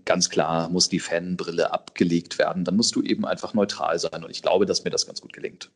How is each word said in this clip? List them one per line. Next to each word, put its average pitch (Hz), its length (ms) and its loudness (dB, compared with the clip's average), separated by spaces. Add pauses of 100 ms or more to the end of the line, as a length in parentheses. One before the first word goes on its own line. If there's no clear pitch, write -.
ganz 87 240 2
klar 82 400 0
muss 90 180 2
die 90 100 0
Fanbrille 85 720 -2
abgelegt - 680 0
werden. 80 260 0
Dann 87 120 0
musst 113 200 2
du 127 60 2
eben 104 240 -2
einfach - 260 -4
neutral 85 460 0
sein. 82 260 -6
Und - 60 -14
ich - 100 -10
glaube, 95 240 4
dass 87 200 0
mir - 60 -2
das - 160 -2
ganz - 140 -12
gut - 140 -20
gelingt. - 400 -12